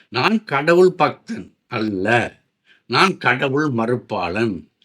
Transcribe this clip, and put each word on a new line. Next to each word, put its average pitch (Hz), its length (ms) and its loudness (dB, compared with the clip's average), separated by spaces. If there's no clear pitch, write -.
"நான் 175 360 -2
கடவுள் 170 480 4
பக்தன் - 600 -4
அல்ல, 110 720 -2
நான் 170 320 0
கடவுள் 139 580 0
மறுப்பாளன். 107 920 -4